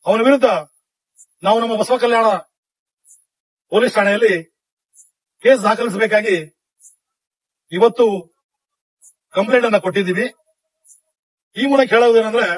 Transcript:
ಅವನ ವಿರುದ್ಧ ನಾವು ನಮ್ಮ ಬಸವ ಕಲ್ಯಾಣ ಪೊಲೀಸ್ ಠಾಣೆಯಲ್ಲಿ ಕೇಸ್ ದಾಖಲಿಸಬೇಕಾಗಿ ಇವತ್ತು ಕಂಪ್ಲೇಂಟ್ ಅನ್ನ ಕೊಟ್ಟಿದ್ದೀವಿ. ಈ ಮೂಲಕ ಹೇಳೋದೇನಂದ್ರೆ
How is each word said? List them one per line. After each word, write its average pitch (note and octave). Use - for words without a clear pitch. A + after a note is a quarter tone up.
ಅವನ G#3+
ವಿರುದ್ಧ C4
ನಾವು G#3
ನಮ್ಮ A#3
ಬಸವ B3+
ಕಲ್ಯಾಣ A#3
ಪೊಲೀಸ್ A3
ಠಾಣೆಯಲ್ಲಿ G3+
ಕೇಸ್ B3+
ದಾಖಲಿಸಬೇಕಾಗಿ G#3+
ಇವತ್ತು A3+
ಕಂಪ್ಲೇಂಟ್ A#3
ಅನ್ನ G#3
ಕೊಟ್ಟಿದ್ದೀವಿ. F#3
ಈ A#3
ಮೂಲಕ C4+
ಹೇಳೋದೇನಂದ್ರೆ A3+